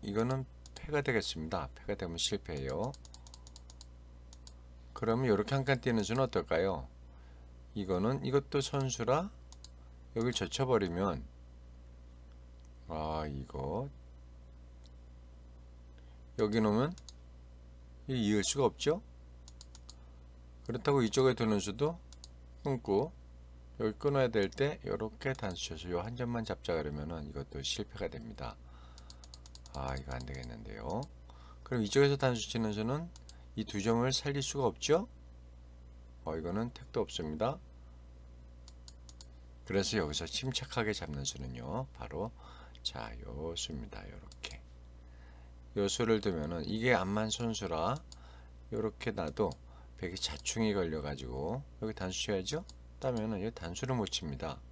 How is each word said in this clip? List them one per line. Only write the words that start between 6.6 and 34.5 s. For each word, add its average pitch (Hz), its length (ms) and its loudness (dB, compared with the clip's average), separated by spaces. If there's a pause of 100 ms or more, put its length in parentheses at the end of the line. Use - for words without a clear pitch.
이거는, 104 500 2
이것도 139 360 4
선수라 135 680 2 (840)
여길 120 180 2
젖혀버리면, 98 920 4 (1600)
아, 78 400 -2
이거 69 600 -4 (2500)
여기 110 220 6
놓으면 110 340 6 (1120)
이 127 200 4
이을 104 180 6
수가 131 220 4
없죠? 156 360 2 (1600)
그렇다고 131 360 6
이쪽에 127 320 8
두는 110 260 6
수도 123 380 0 (640)
끊고, 127 500 4 (680)
여기 110 180 2
끊어야 139 300 6
될 104 220 6
때 139 360 2
요렇게 107 460 0
단수 95 380 -4
쳐서 90 200 -6
요 87 100 2
한 117 160 -4
점만 120 280 0
잡자 92 300 -2
그러면은 76 540 -2
이것도 69 340 -6
실패가 - 460 -2
됩니다. 113 480 -8 (1160)
아, 67 240 -2
이거 67 140 -8
안 62 120 -4
되겠는데요. 60 760 -6 (640)
그럼 120 180 0
이쪽에서 139 340 8
단수 123 320 2
치는 110 240 2
수는 131 380 0 (460)
이 110 80 0
두 101 180 -2
점을 117 300 4
살릴 139 300 0
수가 135 240 2